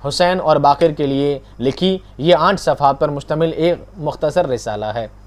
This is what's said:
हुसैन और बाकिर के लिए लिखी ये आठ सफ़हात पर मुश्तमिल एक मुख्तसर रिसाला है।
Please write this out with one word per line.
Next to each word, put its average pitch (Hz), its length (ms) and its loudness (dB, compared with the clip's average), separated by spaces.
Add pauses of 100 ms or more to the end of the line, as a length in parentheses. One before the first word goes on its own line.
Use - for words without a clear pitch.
हुसैन 180 340 0
और 151 180 2
बाकिर 143 340 4
के 147 140 -2
लिए 139 340 -2 (200)
लिखी 180 400 0 (200)
ये 165 120 2
आठ 175 260 4
सफ़हात 143 420 0
पर 151 100 2
मुश्तमिल 151 420 -2
एक 165 320 0 (140)
मुख्तसर 156 480 -2
रिसाला 107 460 -4
है। 113 180 -8 (160)